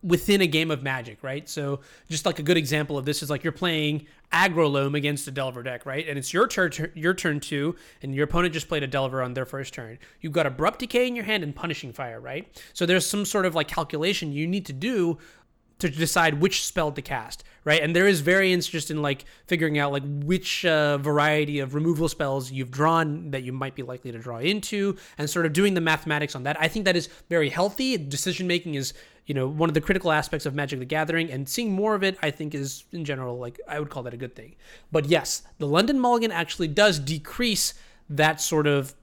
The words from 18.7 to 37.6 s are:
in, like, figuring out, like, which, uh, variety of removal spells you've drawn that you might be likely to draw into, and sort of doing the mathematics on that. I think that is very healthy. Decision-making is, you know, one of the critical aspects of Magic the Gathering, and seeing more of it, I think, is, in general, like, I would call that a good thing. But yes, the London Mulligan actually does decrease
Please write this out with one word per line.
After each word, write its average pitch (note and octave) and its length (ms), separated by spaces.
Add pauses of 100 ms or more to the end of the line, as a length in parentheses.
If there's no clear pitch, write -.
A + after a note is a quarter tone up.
in, D3+ 120
like, C#3 240 (220)
figuring D#3+ 300
out, C#3+ 140
like, C#3 120 (200)
which, F#3 420
uh, D3+ 320
variety D3 600
of C3+ 160
removal D#3+ 320
spells C3+ 440
you've C3 200
drawn D#3 600
that C3+ 120
you B2 80
might C3 240
be C3 80
likely B2 280
to A#2 80
draw A#2 200
into, G3 560 (220)
and D3 120
sort E3+ 160
of D#3 80
doing G3 200
the F3+ 80
mathematics D3+ 540
on B2+ 80
that. D3 160
I D#3 80
think G#3 180
that F#3 100
is E3+ 140 (200)
very D#3+ 200
healthy. G#3 480
Decision-making E3+ 760
is, C3+ 180 (320)
you D3 80
know, C3 140
one D#3 220
of D3+ 40
the D3+ 80
critical F3+ 300
aspects D3+ 340
of C#3 100
Magic C#3 240
the B2+ 60
Gathering, D#3 460
and C3+ 160
seeing A#3 240
more G#3 240
of F#3+ 80
it, F#3+ 180
I D3+ 100
think, D3+ 240
is, C#3 360
in E3 140
general, C3 320
like, A#2+ 300
I D3+ 120
would D3 100
call C3 140
that A#2+ 100
a A#2+ 40
good B2 180
thing. A#2+ 200 (360)
But D#3 140
yes, D3+ 380 (140)
the D3+ 100
London A3 320
Mulligan A#3+ 320
actually E3+ 380
does F#3+ 300
decrease D#3 760 (360)